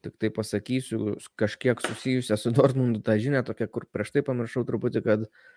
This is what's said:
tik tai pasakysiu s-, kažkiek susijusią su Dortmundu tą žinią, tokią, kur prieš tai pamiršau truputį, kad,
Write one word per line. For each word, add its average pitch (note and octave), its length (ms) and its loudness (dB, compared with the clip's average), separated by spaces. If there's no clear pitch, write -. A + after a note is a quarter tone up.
tik - 140 -12
tai A2 140 -2
pasakysiu A2 840 -4
s-, - 180 -18
kažkiek - 480 0
susijusią B2 580 -2
su - 140 0
Dortmundu B2+ 500 4
tą C#3 160 4
žinią, C3 260 0
tokią, A2 240 -4
kur - 160 -6
prieš - 300 -6
tai C#3 100 4
pamiršau A#2+ 400 -2
truputį, A2+ 380 -2
kad, A2 240 2